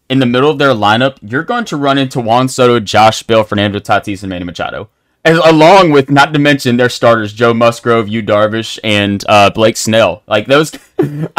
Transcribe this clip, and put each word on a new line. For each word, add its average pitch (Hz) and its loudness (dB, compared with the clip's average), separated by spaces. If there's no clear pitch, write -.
in 131 0
the 131 2
middle 127 2
of 147 -4
their 139 2
lineup, 110 0
you're 123 -6
going 240 -6
to 165 -8
run 139 0
into 131 -4
Juan 120 0
Soto, 123 2
Josh 107 0
Bell, 113 0
Fernando 101 -4
Tatis, 98 -4
and 95 -12
Manny 90 -8
Machado. 85 -10
As, 165 2
along 165 4
with, 143 2
not 143 2
to 151 0
mention, 143 0
their 123 0
starters, 113 0
Joe 117 0
Musgrove, 117 0
Yu 110 -4
Darvish, 107 -2
and, 101 -2
uh, 101 4
Blake 110 0
Snell. 107 0
Like, 107 -4
those, 147 0
<laughs> - -10